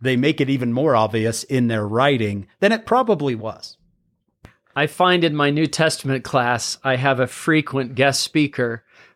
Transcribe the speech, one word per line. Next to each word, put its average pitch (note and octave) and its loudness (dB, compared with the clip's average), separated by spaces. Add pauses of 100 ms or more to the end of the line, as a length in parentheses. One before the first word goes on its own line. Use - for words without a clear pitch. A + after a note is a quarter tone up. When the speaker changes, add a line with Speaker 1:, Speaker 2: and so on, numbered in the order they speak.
Speaker 1:
they B2+ 0
make D3 2
it C3+ 0
even B2 -2
more C3+ 2
obvious A2 0
in B2 0
their G#2+ -2
writing A2 0 (120)
than G3+ 4
it A3+ -4
probably G3+ 0
was. G#2+ -12 (1000)
Speaker 2:
I D3 0
find F3+ 2
in D3+ 0
my C#3+ 2
New D3+ 0
Testament D3+ -2
class, A#2+ -2
I C3 0
have C3 0
a B2 0
frequent C3+ -2
guest C#3 2
speaker C3 -2 (340)